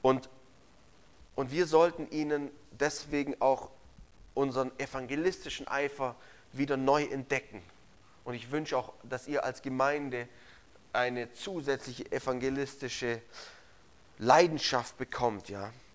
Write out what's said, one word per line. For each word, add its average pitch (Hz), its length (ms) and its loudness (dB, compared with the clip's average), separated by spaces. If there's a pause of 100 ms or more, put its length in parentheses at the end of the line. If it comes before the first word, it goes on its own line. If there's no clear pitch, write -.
Und, 131 280 4 (1040)
und 131 160 -4
wir 170 160 2
sollten 165 420 6
ihnen 147 400 -2 (220)
deswegen 143 720 -2
auch 135 280 4 (640)
unseren 131 460 0
evangelistischen 139 880 -4
Eifer 139 480 -2 (380)
wieder 135 240 0
neu 139 260 4
entdecken. 131 580 -4 (640)
Und 123 100 -8
ich 120 180 -10
wünsche 151 260 -2
auch, 123 160 -4 (100)
dass 123 240 -8
ihr 143 160 -2
als - 180 -6
Gemeinde 135 680 0 (640)
eine 123 400 0
zusätzliche 139 800 -6
evangelistische 127 1080 -4 (960)
Leidenschaft 139 800 4
bekommt, 117 520 -2
ja. 101 240 -8 (220)